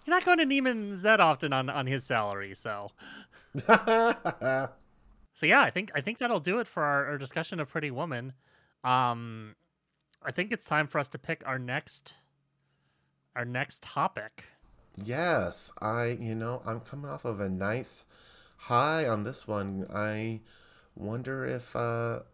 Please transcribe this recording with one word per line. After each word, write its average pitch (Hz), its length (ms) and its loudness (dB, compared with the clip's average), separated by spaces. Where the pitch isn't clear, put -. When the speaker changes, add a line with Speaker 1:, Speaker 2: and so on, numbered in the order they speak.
Speaker 1:
you're 330 100 4
not 359 80 4
going 349 140 6
to 320 80 6
Neiman's 233 560 0
that 214 180 8
often 156 320 6
on, 131 160 2
on 135 180 -2
his 131 180 0
salary, 101 500 -2
so. 101 360 -8
Speaker 2:
<laughs> 208 1160 4
Speaker 1:
So - 120 -2
yeah, 233 160 8
I 208 80 4
think, 196 240 -4
I 147 60 -2
think 214 180 -4
that'll 240 220 0
do 175 200 0
it 226 80 -4
for - 140 -4
our, 143 240 2
our 143 120 -4
discussion 160 400 -6
of 147 100 -4
Pretty 151 220 -4
Woman. 131 440 -6
Um, 117 720 0
I 147 80 -6
think 190 220 -4
it's - 140 -6
time 151 200 2
for 151 120 -2
us 139 100 -2
to - 100 -10
pick - 280 -6
our 131 120 -2
next, 127 560 -8
our 123 100 -4
next 127 380 -6
topic. - 640 -4
Speaker 2:
Yes, 123 800 0
I, 117 400 0
you 113 140 -4
know, 117 320 -4
I'm 113 140 -4
coming 143 300 -12
off 143 140 -10
of 110 160 -2
a 98 80 -2
nice 98 560 -2
high 147 500 2
on 107 160 0
this - 240 -10
one. 98 440 -2
I 107 500 -2
wonder 127 520 -6
if, 127 280 -6
uh, 117 460 -2